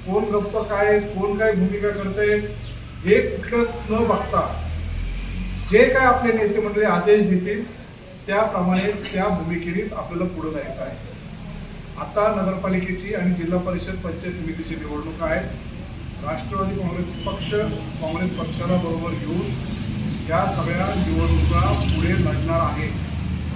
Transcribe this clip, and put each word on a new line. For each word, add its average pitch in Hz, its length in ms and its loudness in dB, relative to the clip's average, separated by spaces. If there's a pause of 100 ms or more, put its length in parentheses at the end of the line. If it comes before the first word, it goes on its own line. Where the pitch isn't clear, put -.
कोण 202 180 2
गप्प 208 340 0
काय, 208 420 4
कोण 202 380 0
काय 220 140 4
भूमिका 196 380 2
करतंय, 202 500 2 (640)
हे 202 340 4
कुठलंच 233 320 2 (200)
न 220 180 2
बघता, - 600 0 (1000)
जे 247 200 8
काय 262 160 4
आपले 240 280 4
नेते 214 280 2
मंडळी 208 240 2
आदेश 202 380 6
देतील, 190 600 0 (420)
त्याप्रमाणे 196 640 2 (220)
त्या 190 140 2
भूमिकेनेच 170 680 -2
आपल्याला 175 420 -4
पुढे 160 160 -6
जायचं 135 300 -8
आहे. - 340 -10 (840)
आता 202 440 0
नगरपालिकेची 185 720 -2
आणि 180 200 2
जिल्हा 170 240 0
परिषद 180 380 -4
पंचायत 170 380 -6
समितीची 160 420 -6
निवडणूक 151 460 -6
आहे. 160 180 0 (840)
राष्ट्रवादी 190 540 -2
काँग्रेस 180 260 -2 (180)
पक्ष, - 300 -4 (480)
काँग्रेस 170 360 -2
पक्षाला 170 400 0
बरोबर 165 340 -2
घेऊन 156 340 -2 (840)
या 165 160 2
सगळ्या 185 600 0
निवडणुका - 640 6
पुढे - 360 2
लढणार - 500 2
आहे. 147 280 0 (680)